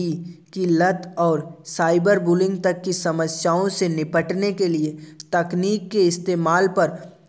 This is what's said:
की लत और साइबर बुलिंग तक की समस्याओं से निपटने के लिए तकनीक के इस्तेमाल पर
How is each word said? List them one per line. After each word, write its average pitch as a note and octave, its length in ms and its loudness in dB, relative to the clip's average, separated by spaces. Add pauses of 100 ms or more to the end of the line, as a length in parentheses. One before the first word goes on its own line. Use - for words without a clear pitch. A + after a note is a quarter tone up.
(540)
की F#3 120 -4
लत F3+ 520 0
और D#3+ 480 0
साइबर F3 540 2
बुलिंग F3+ 440 0
तक F3+ 180 0
की F3+ 120 -4
समस्याओं E3+ 760 0
से F#3+ 200 -2
निपटने E3 640 -2
के F#3+ 160 0
लिए D#3 300 -2 (360)
तकनीक F3+ 580 0
के G3+ 160 4
इस्तेमाल F3 600 2
पर - 480 -2 (140)